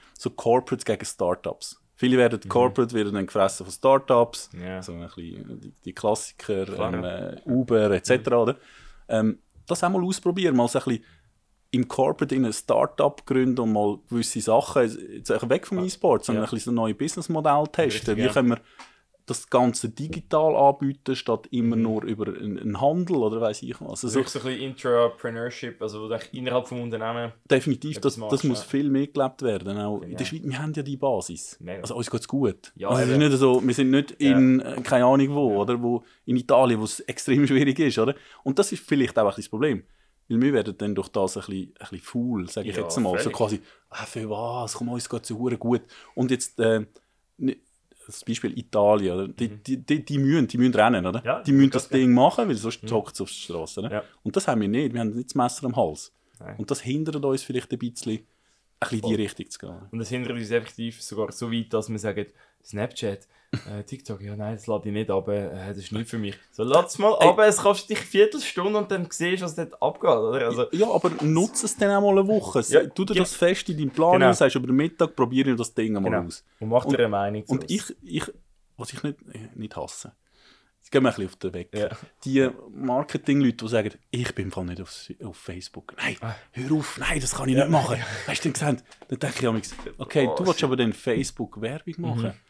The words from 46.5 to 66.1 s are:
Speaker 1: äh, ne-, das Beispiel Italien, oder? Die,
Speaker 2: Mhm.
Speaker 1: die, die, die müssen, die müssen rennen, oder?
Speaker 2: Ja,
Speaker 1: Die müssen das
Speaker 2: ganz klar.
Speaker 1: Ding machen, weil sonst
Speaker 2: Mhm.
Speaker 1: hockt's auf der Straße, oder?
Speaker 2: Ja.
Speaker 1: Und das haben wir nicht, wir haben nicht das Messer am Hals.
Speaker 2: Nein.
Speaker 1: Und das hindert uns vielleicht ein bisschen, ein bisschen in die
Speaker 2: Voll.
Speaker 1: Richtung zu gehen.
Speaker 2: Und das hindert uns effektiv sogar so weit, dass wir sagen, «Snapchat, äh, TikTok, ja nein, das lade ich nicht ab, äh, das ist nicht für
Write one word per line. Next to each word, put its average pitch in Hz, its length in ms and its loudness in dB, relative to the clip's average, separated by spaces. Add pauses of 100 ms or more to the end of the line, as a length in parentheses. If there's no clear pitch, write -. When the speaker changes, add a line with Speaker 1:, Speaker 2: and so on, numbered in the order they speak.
Speaker 1:
äh, 113 240 4 (540)
ne-, 131 180 -2 (500)
das - 180 -18
Beispiel 113 340 -4
Italien, 104 560 2
oder? 95 140 -4
Die, 120 200 -6
Speaker 2:
Mhm. 107 160 -16
Speaker 1:
die, 131 200 -4
die, 147 200 0
die 143 140 -4
müssen, 139 300 2
die 127 100 -4
müssen 123 160 4
rennen, 107 320 4
oder? 98 180 -2
Speaker 2:
Ja, - 180 -2
Speaker 1:
Die 143 100 0
müssen 139 180 8
das 131 120 0
Speaker 2:
ganz - 80 -12
klar. 135 100 4
Speaker 1:
Ding 127 120 6
machen, 160 360 6
weil 147 80 0
sonst 110 280 -6
Speaker 2:
Mhm. 110 80 -8
Speaker 1:
hockt's 107 280 -2
auf 95 80 -8
der - 60 -12
Straße, 85 460 -10
oder? 110 120 -6
Speaker 2:
Ja. 104 100 -4 (200)
Speaker 1:
Und - 140 -4
das 190 120 0
haben 120 120 2
wir 101 80 0
nicht, 120 240 0
wir 120 80 -4
haben 110 140 -2
nicht 120 160 -8
das - 60 -8
Messer 123 300 -2
am 120 100 -4
Hals. 85 360 -2 (260)
Speaker 2:
Nein. - 200 -16
Speaker 1:
Und 117 120 -6
das 139 100 -4
hindert 147 440 -4
uns 135 180 0
vielleicht - 300 -6
ein 120 60 -4
bisschen, 117 400 -8
ein - 60 -20 (560)
bisschen - 180 -4
in 107 40 -8
die 113 120 0
Speaker 2:
Voll. 107 80 0
Speaker 1:
Richtung - 280 -10
zu - 80 -16
gehen. - 180 -16 (140)
Speaker 2:
Und 113 80 -10
das 113 100 -8
hindert 123 240 -6
uns 113 180 -8
effektiv 117 520 -4
sogar 107 300 -6
so 117 200 -8
weit, 117 200 -4
dass 110 180 -2
wir 110 80 -6
sagen, 101 280 -6 (380)
«Snapchat, 104 640 -8 (420)
äh, 104 160 -10
TikTok, 110 360 -12
ja 101 160 -12
nein, 107 180 -8
das 104 140 -14
lade 107 200 -4
ich 104 60 -4
nicht 107 160 -2
ab, 95 180 0
äh, 101 200 -2 (200)
das 98 100 -10
ist 98 140 -14
nicht 113 160 -6
für 117 100 -8